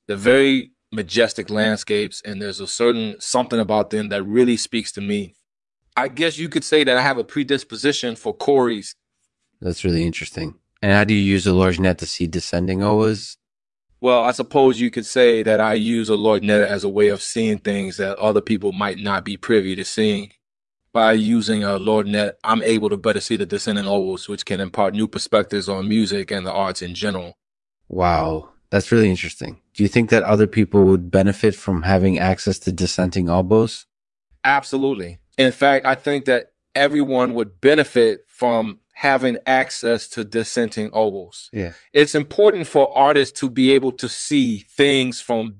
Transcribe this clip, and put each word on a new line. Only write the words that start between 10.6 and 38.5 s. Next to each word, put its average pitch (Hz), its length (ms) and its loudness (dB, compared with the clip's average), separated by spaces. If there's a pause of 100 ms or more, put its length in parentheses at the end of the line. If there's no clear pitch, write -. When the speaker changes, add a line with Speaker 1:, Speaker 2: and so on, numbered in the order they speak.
Speaker 2:
And 101 100 2
how 101 120 4
do 104 100 0
you 104 80 2
use 98 240 2
a 95 80 4
large 92 260 2
net 92 200 0
to 82 80 -10
see - 180 -6
descending 90 560 -4
oas? 107 560 0 (640)
Speaker 1:
Well, 123 220 4
I 123 80 0
suppose 135 500 2
you 120 80 0
could 113 160 -8
say 120 380 4
that 107 180 4
I 110 140 2
use 113 340 -2
a 107 60 2
large 104 260 2
net 104 260 4
as 101 160 -4
a 101 60 0
way 104 200 4
of 101 120 -2
seeing 110 380 -2
things 98 380 -6
that 98 200 -4
other 104 240 2
people 101 300 -2
might 95 260 -4
not 98 260 -4
be 101 140 -8
privy 95 380 0
to 92 100 -8
seeing. 104 460 -2 (600)
By 110 220 4
using 110 500 0
a 101 160 -2
large 104 260 0
net, 101 380 -2
I'm 110 180 0
able 110 260 0
to 101 100 -2
better 101 220 -2
see 113 160 -4
the 98 120 -4
descending 101 400 -4
oas, 95 420 -4
which 101 160 -10
can 95 140 -6
impart 95 340 -4
new 107 140 -2
perspectives 101 600 -2
on 98 220 -4
music 101 400 0
and 95 160 -6
the 92 60 -6
arts 95 320 -4
in 90 100 -10
general. 92 420 -8 (520)
Speaker 2:
Wow, 160 640 -2 (180)
that's - 220 0
really 110 180 4
interesting. - 500 -6 (140)
Do - 80 -2
you 101 80 2
think 113 220 2
that 113 100 6
other 107 240 4
people 101 380 4
would 92 260 4
benefit 98 460 2
from 90 260 -4
having 95 380 2
access 92 400 -2
to - 120 -6
dissenting 90 560 -2
oboes? 95 600 0 (560)
Speaker 1:
Absolutely. 135 720 -2 (180)
In 131 160 4
fact, 135 360 2
I 135 80 4
think 143 300 -4
that 123 260 0 (240)
everyone 135 580 0
would 107 260 -6
benefit 127 680 2
from 113 540 -2 (120)